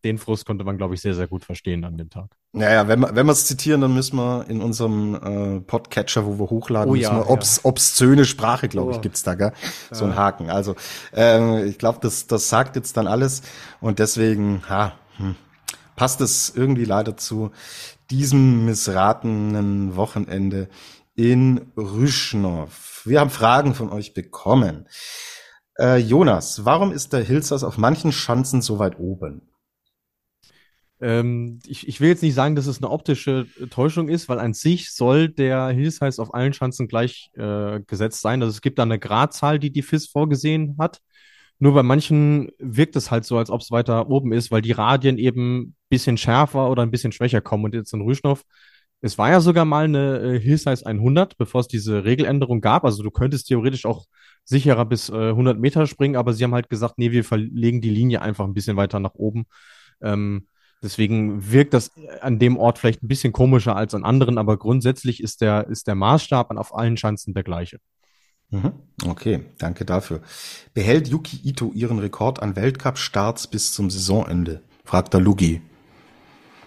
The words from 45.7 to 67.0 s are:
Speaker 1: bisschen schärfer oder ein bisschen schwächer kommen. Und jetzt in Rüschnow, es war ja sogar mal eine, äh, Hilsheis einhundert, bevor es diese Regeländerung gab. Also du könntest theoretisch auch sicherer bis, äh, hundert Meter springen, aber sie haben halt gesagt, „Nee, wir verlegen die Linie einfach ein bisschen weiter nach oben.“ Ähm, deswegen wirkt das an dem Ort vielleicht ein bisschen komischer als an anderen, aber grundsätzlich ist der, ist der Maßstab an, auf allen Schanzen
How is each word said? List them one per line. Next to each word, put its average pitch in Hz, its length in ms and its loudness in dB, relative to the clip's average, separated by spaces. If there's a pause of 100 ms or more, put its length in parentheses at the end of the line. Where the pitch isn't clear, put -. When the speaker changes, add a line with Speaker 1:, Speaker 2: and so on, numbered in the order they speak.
Speaker 1:
bisschen 123 280 0
schärfer 131 540 2
oder 123 120 0
ein 117 80 0
bisschen 117 220 -4
schwächer 120 280 0
kommen. 107 240 -4
Und 107 100 -4
jetzt 113 180 -8
in 107 80 -4
Rüschnow, 135 420 0 (580)
es - 180 -6
war 110 120 4
ja 180 100 8
sogar 165 240 4
mal 151 200 2
eine, 139 360 0
äh, 123 200 0
Hilsheis 135 440 0
einhundert, 127 520 0
bevor 123 240 -2
es 120 80 -4
diese 104 360 -2
Regeländerung 127 560 0
gab. 117 240 2
Also 107 180 0
du 107 80 -4
könntest 131 380 -2
theoretisch 127 360 0
auch 110 220 -4 (380)
sicherer 127 400 2
bis, 113 260 -2
äh, 110 220 -2
hundert 123 260 2
Meter 143 280 2
springen, 139 300 -2
aber 120 160 0
sie 113 120 -2
haben 120 100 0
halt 123 160 -2
gesagt, 117 280 -4
„Nee, 120 140 2
wir 117 120 2
verlegen 117 560 0
die 110 100 0
Linie 113 320 2
einfach 104 220 -4
ein 98 100 -4
bisschen 101 220 -2
weiter 101 220 0
nach 98 160 -4
oben.“ 110 320 -4 (560)
Ähm, 101 460 -4 (340)
deswegen 107 720 -2
wirkt 139 200 6
das 120 200 0 (280)
an 123 180 -2
dem 123 200 4
Ort 117 200 2
vielleicht - 240 0
ein 113 60 -10
bisschen 117 240 0
komischer 123 440 4
als 107 180 -4
an 101 100 -6
anderen, 120 340 4
aber 107 200 2
grundsätzlich 123 640 0
ist - 180 -8
der, 107 280 0
ist 107 180 -10
der 104 80 -2
Maßstab 120 560 2
an, 107 80 -10
auf - 160 -10
allen 117 220 -2
Schanzen 107 360 -6